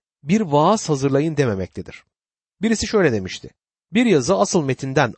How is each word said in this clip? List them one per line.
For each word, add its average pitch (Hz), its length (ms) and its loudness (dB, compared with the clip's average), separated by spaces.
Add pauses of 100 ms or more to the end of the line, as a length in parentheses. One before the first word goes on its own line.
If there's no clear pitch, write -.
(240)
bir 190 180 0
vaaz 165 480 2
hazırlayın 139 480 0
dememektedir. 98 680 -4 (580)
Birisi 220 260 -2
şöyle 185 240 2
demişti: 95 380 -8 (440)
"Bir 240 120 4
yazı 160 300 2
asıl 190 280 0
metinden 131 540 -2